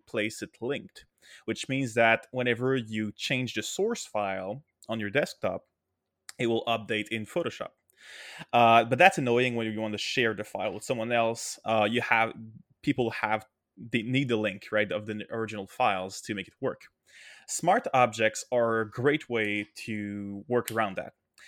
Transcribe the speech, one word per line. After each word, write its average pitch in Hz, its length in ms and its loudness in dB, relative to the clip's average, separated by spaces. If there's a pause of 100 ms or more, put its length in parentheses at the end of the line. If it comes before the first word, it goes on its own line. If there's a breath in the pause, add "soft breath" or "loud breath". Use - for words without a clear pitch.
place 110 360 -4
it - 180 -10
linked, 107 460 -8 (400 loud breath)
which - 240 -4
means 131 240 -2
that 113 380 4
whenever 123 440 0
you 110 360 -4
change 127 420 -4
the 107 100 -4
source 220 420 -4
file 98 580 -6 (260)
on 113 100 -4
your 104 100 -4
desktop, 95 560 -2 (720)
it 123 80 0
will 113 180 0
update 110 440 -2
in 110 160 -6
Photoshop. - 440 -6 (840 loud breath)
Uh, 117 320 10
but 117 140 0
that's 185 200 8
annoying 123 380 2
when 113 160 -2
you 107 80 -6
want 110 140 -4
to 104 40 -4
share 113 360 0
the 104 100 -6
file 98 300 -4
with 104 100 -10
someone 120 280 -4
else. 117 540 0
Uh, 107 240 4
you 117 120 2
have, 113 320 2 (480)
people 127 300 0
have, 110 340 -2 (320)
they 120 240 -2
need 127 260 0
the 120 100 2
link, 101 340 -2
right, 104 200 0
of 107 140 -4
the 107 260 -8
original 110 360 -6
files 95 540 -2
to - 120 -8
make 98 140 -6
it - 120 -20
work. - 240 -6 (640 loud breath)
Smart 190 460 0
objects 113 580 2
are 117 300 2
a 107 80 -4
great 143 400 0
way 104 460 0
to 101 720 -8
work 120 240 0
around 107 240 -2
that, - 180 -10 (340 loud breath)